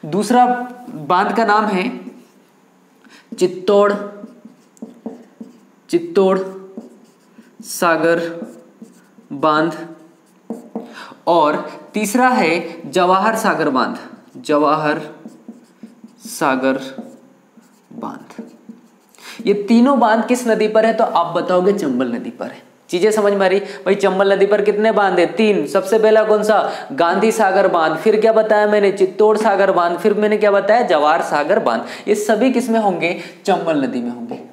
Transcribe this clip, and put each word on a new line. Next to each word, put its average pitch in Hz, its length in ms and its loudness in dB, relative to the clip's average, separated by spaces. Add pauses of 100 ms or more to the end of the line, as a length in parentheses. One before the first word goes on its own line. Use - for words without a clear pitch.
दूसरा 240 640 2 (200)
बांध 196 460 -2
का 226 100 2
नाम 208 200 2
है 190 340 -4 (1400)
चित्तौड़, 202 540 2 (2000)
चित्तौड़ 190 500 0 (1200)
सागर 170 800 -2 (920)
बांध। 156 400 0 (1500)
और 151 420 0 (240)
तीसरा 226 340 0
है 180 540 -2 (100)
जवाहर 190 440 2
सागर 156 340 -2
बांध, 127 280 -2 (480)
जवाहर 151 560 0 (1200)
सागर 131 540 -2 (1120)
बांध। - 500 -14 (1040)
ये 202 60 2
तीनों 233 460 4
बांध 226 260 2
किस 247 220 -2
नदी 214 200 2
पर 220 180 2
है? 226 80 2
तो 226 100 0
आप 170 320 0
बताओगे, 180 380 2
चंबल 131 340 -2
नदी 117 220 -8
पर - 160 -10
है। - 280 -18 (160)
चीजें 185 220 2
समझ 202 220 2
में 196 120 0
आ 185 40 4
रही? 190 100 2
भाई, - 360 -2
चंबल 196 380 2
नदी 196 120 4
पर 202 160 2
कितने 208 300 2
बांध 190 280 2
है? 170 60 4
तीन। 185 420 0
सबसे 196 320 0
पहला 214 240 4
कौन 214 200 2
सा? 202 280 2 (200)
गांधी 180 400 2
सागर 190 360 2
बांध। 160 300 0
फिर 214 240 2
क्या 220 100 4
बताया 214 360 2
मैंने? 202 240 2
चित्तौड़ 196 460 2
सागर 196 340 2
बांध। 175 260 0
फिर 208 160 0
मैंने 214 240 0
क्या 208 140 2
बताया? 202 300 2
जवाहर 165 400 2
सागर 160 380 0
बांध। 117 240 -2 (240)
ये 208 80 2
सभी 220 360 0
किस 233 180 -2
में 226 100 0
होंगे? 175 400 -2 (260)
चंबल 165 380 0
नदी 120 180 -4
में 120 100 -6
होंगे। 120 280 -12 (140)